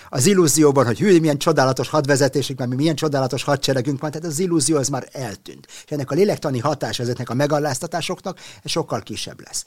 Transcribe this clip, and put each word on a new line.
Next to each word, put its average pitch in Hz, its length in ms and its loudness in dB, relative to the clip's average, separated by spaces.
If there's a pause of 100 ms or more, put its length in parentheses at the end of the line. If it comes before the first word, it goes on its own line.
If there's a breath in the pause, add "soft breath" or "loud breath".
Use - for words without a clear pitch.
az 127 180 0
illúzióban, 147 600 6
hogy 117 120 0
hű, 175 220 6
milyen 151 180 2
csodálatos 135 500 2
hadvezetésünk, 139 720 2
mert 123 120 -4
mi 127 60 -2
milyen 151 200 0
csodálatos 135 460 -2
hadseregünk 135 580 0
van, 156 100 -6
tehát 160 160 -10
az 151 120 -6
illúzió, 165 380 2
ez 131 120 0
már 135 240 -6
eltűnt. 92 540 -12 (180 loud breath)
És - 60 -20
ennek 147 200 -6
a 139 40 -4
lélektani 156 440 0
hatása 131 440 -2
ezeknek 123 280 -4
a 113 40 -4
megaláztatásoknak, 151 1040 -4 (240 loud breath)
ez - 80 -10
sokkal 139 300 -4
kisebb - 440 -12
lesz. - 220 -10